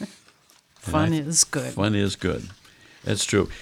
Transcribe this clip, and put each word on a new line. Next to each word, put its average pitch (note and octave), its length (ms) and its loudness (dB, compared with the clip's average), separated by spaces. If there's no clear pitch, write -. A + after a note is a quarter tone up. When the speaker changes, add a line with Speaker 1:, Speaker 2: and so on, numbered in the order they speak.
Speaker 1:
And G#3 80 -10
Speaker 2:
Fun D#3 200 4
Speaker 1:
I D#3+ 60 2
th-, C#3+ 100 -4
Speaker 2:
is D#3+ 160 2
good. B2+ 300 -4
Speaker 1:
Fun G#2 200 2
is G2+ 220 0
good. D#2+ 320 -4
That's G#2 200 -2
true. G2 240 2